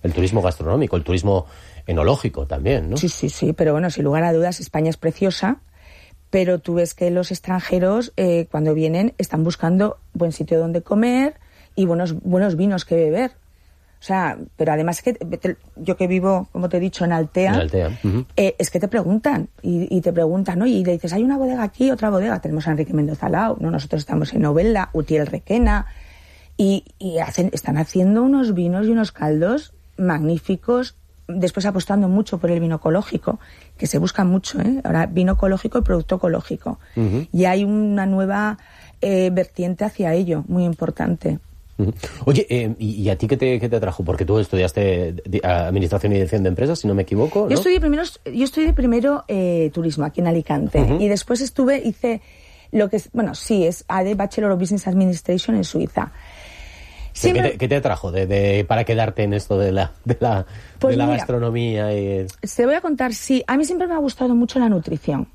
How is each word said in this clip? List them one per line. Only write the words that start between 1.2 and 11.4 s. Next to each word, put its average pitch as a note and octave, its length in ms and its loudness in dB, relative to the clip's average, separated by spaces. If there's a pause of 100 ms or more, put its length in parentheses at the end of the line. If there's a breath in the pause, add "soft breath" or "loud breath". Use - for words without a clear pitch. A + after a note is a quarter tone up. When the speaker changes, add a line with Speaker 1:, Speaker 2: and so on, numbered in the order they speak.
Speaker 1:
enológico D#2+ 600 0
también, D#2 440 -2
¿no? A#2 60 -2
Speaker 2:
Sí, E3 120 0
sí, C#3+ 200 -4
sí, D#3 240 -2
pero D#3+ 200 2
bueno, E3 180 0
sin - 140 -4
lugar D3+ 200 2
a E3+ 80 2
dudas, E3+ 260 0
España D#3 320 -2
es D#3 60 -4
preciosa, F#3+ 640 -2 (720 soft breath)
pero F3+ 280 2
tú E3+ 160 -4
ves F3 200 0
que F3 160 0
los F3+ 200 -2
extranjeros, F#3 880 -2
eh, E3+ 340 2
cuando D#3 240 0
vienen, E3 440 0
están D#3+ 260 -2
buscando F3+ 540 0 (160)
buen E3 180 0
sitio D#3+ 260 -2
donde E3 240 0
comer B3 520 0 (420 soft breath)